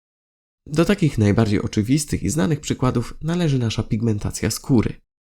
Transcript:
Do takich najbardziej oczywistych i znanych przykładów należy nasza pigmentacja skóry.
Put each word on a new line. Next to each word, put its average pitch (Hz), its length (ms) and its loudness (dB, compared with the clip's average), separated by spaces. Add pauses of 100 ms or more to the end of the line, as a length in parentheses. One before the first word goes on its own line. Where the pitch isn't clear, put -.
(680)
Do 151 180 2
takich 175 320 2
najbardziej 104 440 2
oczywistych 113 600 -2
i - 60 -2
znanych 160 300 -2
przykładów - 640 -2
należy 156 380 0
nasza 110 240 -2
pigmentacja 107 680 -2
skóry. - 500 0 (340)